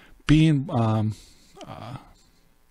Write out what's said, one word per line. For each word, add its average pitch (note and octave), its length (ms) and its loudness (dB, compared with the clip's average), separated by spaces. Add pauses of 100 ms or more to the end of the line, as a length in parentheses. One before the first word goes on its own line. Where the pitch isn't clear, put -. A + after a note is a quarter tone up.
(280)
being, D3+ 420 4
um, A2 460 -2 (520)
uh, - 300 -18 (720)